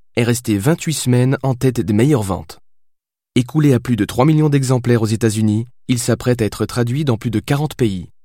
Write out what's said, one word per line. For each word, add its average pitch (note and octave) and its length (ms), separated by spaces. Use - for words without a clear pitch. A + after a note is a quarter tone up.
est A#2+ 80
resté A#2+ 340
vingt-huit D3+ 360
semaines B2+ 500
en C3+ 120
tête B2+ 260
des G2 120
meilleures A#2 300
ventes. F2 360
Écoulé C#3+ 380
à A#2 80
plus B2 160
de G2+ 80
trois - 180
millions D#3 240
d'exemplaires B2 540
aux A2+ 60
États-Unis, A2 580
il B2 100
s'apprête A#2+ 420
à G#2+ 40
être G#2 200
traduit B2 380
dans B2 140
plus A2+ 140
de G#2+ 100
quarante C#3+ 340
pays. F#2+ 360